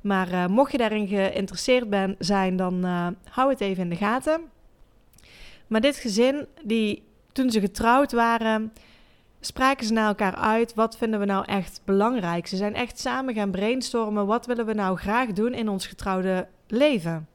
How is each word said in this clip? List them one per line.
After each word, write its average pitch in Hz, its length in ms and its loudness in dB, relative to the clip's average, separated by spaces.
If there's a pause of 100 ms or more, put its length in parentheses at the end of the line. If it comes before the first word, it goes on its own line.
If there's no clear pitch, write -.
Maar, 185 320 0
eh, 180 140 0
mocht 240 260 2
je 285 60 -2
daarin 214 300 0
geïnteresseerd 196 800 0
ben-, 196 280 0
zijn, 190 380 0
dan, 185 280 -2
eh, 175 220 -2 (240)
hou 262 200 2
het 262 100 0
even 190 220 -2
in 175 60 -2
de 170 80 -4
gaten. 254 440 0 (1300)
Maar 220 140 0
dit 285 160 2
gezin, 247 500 0 (160)
die, 214 400 0 (300)
toen 262 180 0
ze 220 100 2
getrouwd 233 520 2
waren, 220 600 2 (680)
spraken 262 460 0
ze 214 60 0
naar 226 160 2
elkaar 202 260 0
uit: 226 400 2
"Wat 226 220 0
vinden 220 240 -2
we 202 60 0
nou 196 180 0
echt - 400 -4
belangrijk?" 196 640 0
Ze 190 100 -6
zijn 208 180 -2
echt - 240 -6
samen 254 360 -4
gaan 202 160 -2
brainstormen: 214 760 -2
"Wat 226 200 0
willen 233 200 -2
we 220 80 -2
nou 190 220 0
graag 220 360 -2
doen 220 220 0
in 220 140 -2
ons 190 180 -4
getrouwde 185 600 -2 (200)
leven?" 190 680 0